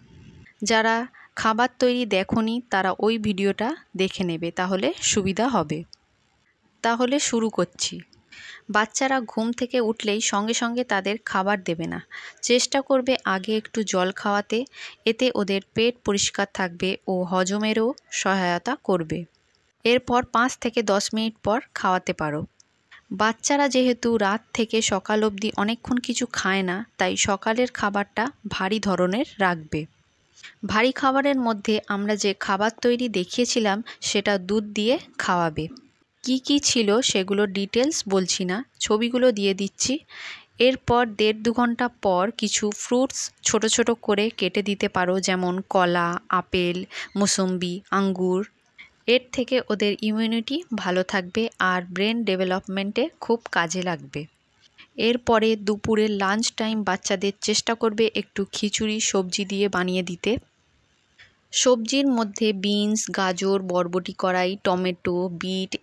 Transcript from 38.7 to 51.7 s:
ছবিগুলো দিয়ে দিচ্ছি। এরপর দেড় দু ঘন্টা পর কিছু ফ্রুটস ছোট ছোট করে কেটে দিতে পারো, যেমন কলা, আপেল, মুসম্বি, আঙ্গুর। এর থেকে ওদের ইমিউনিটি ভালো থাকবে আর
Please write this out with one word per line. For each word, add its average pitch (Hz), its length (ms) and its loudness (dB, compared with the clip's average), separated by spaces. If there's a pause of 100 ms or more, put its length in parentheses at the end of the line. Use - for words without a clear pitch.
ছবিগুলো 240 520 2
দিয়ে 196 220 0
দিচ্ছি। 196 400 -4 (680)
এরপর 247 420 4 (160)
দেড় 214 240 2
দু 233 120 0
ঘন্টা 240 340 0 (140)
পর 185 220 2 (140)
কিছু - 280 -2 (120)
ফ্রুটস 254 420 0 (240)
ছোট 214 240 2
ছোট 233 220 2 (120)
করে 208 240 0 (120)
কেটে 190 260 0
দিতে 202 260 -2
পারো, 180 300 2
যেমন 180 340 0 (160)
কলা, 175 400 4 (220)
আপেল, 180 460 0 (380)
মুসম্বি, 185 580 0 (180)
আঙ্গুর। 185 500 2 (640)
এর 247 160 4 (100)
থেকে 254 220 -2 (140)
ওদের 208 320 2
ইমিউনিটি 226 560 0 (180)
ভালো 185 280 0
থাকবে 185 400 -2 (180)
আর 185 280 2